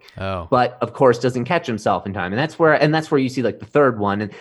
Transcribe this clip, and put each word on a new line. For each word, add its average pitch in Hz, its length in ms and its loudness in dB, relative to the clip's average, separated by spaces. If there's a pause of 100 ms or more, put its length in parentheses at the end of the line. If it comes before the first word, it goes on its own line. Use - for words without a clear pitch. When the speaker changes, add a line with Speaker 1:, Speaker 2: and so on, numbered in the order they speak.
(180)
Speaker 1:
Oh. 95 320 -6
Speaker 2:
But 123 320 2
of 110 120 -6
course 123 260 4
doesn't 123 260 -2
catch 170 220 -2
himself 104 400 -2
in 98 60 -8
time. 92 200 -6
And 110 60 -4
that's 156 180 -4
where, 160 160 4
and 147 180 2
that's 160 200 -2
where 147 80 2
you 131 100 0
see, 127 140 -4
like, 104 160 -2
the 101 80 -16
third 131 320 2
one. 101 220 -2
And 104 200 -8